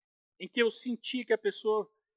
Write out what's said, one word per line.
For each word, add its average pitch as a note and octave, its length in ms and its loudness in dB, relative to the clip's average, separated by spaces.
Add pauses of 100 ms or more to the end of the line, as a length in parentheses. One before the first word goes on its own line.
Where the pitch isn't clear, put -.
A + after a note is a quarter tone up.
(400)
em F3+ 80 -10
que B3 140 0
eu A3+ 80 4
senti B3 540 -4
que A3+ 100 2
a G#3+ 60 4
pessoa G#3+ 520 0 (260)